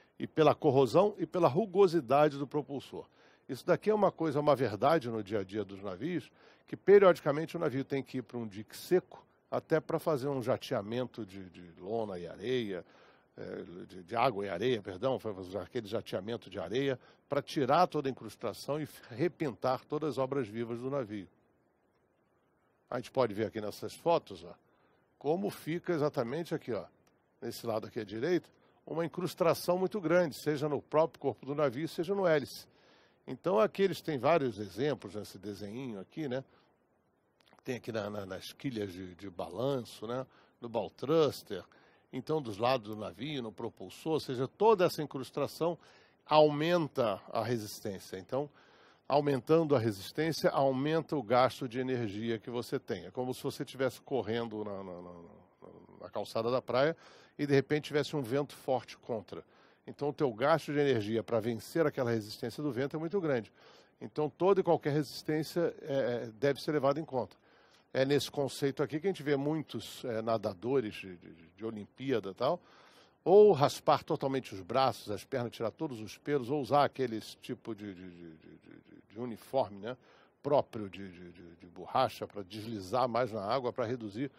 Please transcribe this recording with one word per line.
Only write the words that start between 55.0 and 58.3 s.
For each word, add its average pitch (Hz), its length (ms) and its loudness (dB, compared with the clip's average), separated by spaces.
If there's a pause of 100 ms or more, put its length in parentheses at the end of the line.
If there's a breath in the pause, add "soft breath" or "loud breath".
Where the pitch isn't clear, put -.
na, - 0 -
na, 87 680 -20 (320)
na 90 100 -14
calçada 113 400 -2
da 127 100 0
praia 135 340 2 (420 loud breath)
e, 147 80 -2
de 139 80 2
repente, 147 340 2
tivesse 147 280 -2
um 147 60 -2
vento 135 340 -4